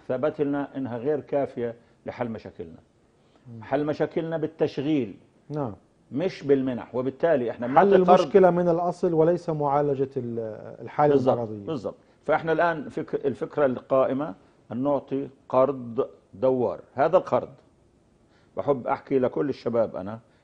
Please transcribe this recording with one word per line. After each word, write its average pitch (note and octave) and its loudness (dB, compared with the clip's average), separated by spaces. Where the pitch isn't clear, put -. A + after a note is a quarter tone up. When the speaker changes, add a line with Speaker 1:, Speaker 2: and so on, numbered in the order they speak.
Speaker 1:
ثبت C#3+ -2
لنا C#3+ -2
إنها B2 -6
غير C#3 -2
كافية B2+ -4
لحل A#2+ -6
مشاكلنا. F2+ -14
Speaker 2:
مم. A2+ -16
Speaker 1:
حل C#3+ -2
مشاكلنا D#3+ -2
بالتشغيل، D3 -2
Speaker 2:
نعم. C#3+ -6
Speaker 1:
مش E3 -4
بالمنح. C3 0
وبالتالي B2+ 0
إحنا A#2+ -8
Speaker 2:
حل C3 -4
Speaker 1:
بنعطي F#3+ 6
قرض F3+ 8
Speaker 2:
المشكلة F#3 6
من F3 2
الأصل F3 0
وليس E3 2
معالجة C#3+ 0
ال-، A2+ -8
الحالة D3 2
Speaker 1:
بالضبط، B2+ 4
Speaker 2:
المرضية. G#2+ -8
Speaker 1:
بالضبط. G#2+ -6
فإحنا D#3 0
الآن E3 0
فك-، - -6
الفكرة C#3 -2
القائمة C3 0
أن A#2+ -4
نعطي C#3 -2
قرض B2+ 0
دوار. A#2 0
هذا D#3+ 2
القرض، B2+ 0
بحب C3 -2
أحكي C3+ -2
لكل C#3 0
الشباب A#2 -2
أنا G2+ -10